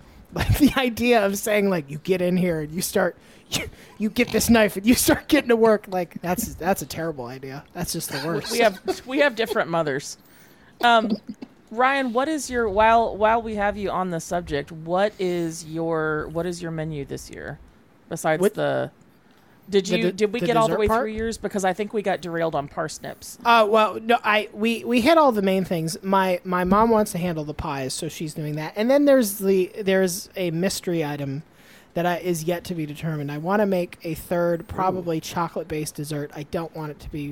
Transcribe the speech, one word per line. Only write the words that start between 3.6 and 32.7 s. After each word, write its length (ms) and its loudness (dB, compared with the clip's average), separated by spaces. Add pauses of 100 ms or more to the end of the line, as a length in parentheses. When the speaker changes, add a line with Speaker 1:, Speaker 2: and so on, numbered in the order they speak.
Speaker 1:
you 120 -2
get 220 0
this 180 0
knife 280 6
and 80 -4
you 100 6
start 320 2
getting 220 2
to 80 6
work," 320 4
like, 320 -6
that's, 340 -4
that's 260 -2
a 40 -8
terrible 400 -6
idea. 480 -12
That's 180 -6
just 220 -6
the 60 -6
Speaker 2:
We, 160 -4
Speaker 1:
worst. 180 -4
Speaker 2:
we 60 -2
have, 460 0
we 140 -4
have 160 2
different 340 -2
mothers. 480 -2 (640)
Um, 300 4 (580)
Ryan, 440 0
what 160 2
is 200 -4
your, 200 0
while, 480 4
while 240 4
we 140 -8
have 200 0
you 160 -4
on 180 -2
the 120 -4
subject, 500 -4
what 480 -2
is 460 -2
your, 640 -2
what 160 -4
is 160 -6
your 100 -8
menu 320 -6
this 260 -10
year 300 -12 (480)
besides 340 -2
Speaker 1:
What? 120 2
Speaker 2:
the, 360 -2 (800)
did 160 2
Speaker 1:
The 120 0
Speaker 2:
you, 80 0
Speaker 1:
de-, 60 2
Speaker 2:
did 220 -2
we 80 -2
Speaker 1:
the 60 0
Speaker 2:
get 100 2
all 100 4
the 60 0
Speaker 1:
dessert 60 0
Speaker 2:
way 100 2
Speaker 1:
part? 140 2
Speaker 2:
through 100 -4
yours? 240 -4
Because 260 -4
I 80 2
think 220 -4
we 80 0
got 180 0
derailed 360 -2
on 120 -2
parsnips. 800 -10
Speaker 1:
Uh, 240 6
well, 320 2
no, 200 2
I, 300 0
we, 320 -2
we 160 2
hit 180 6
all 140 6
the 120 0
main 200 2
things. 400 -2
My, 400 2
my 220 0
mom 240 4
wants 240 2
to 60 -4
handle 260 -4
the 80 -8
pies, 400 -6
so 160 -6
she's 240 -10
doing 240 -6
that. 180 -8
And 160 0
then 140 6
there's 320 4
the, 420 2
there's 560 0
a 160 -2
mystery 540 -2
item 380 -6 (500)
that 120 -2
I, 120 0
is 260 -2
yet 220 -4
to 100 -6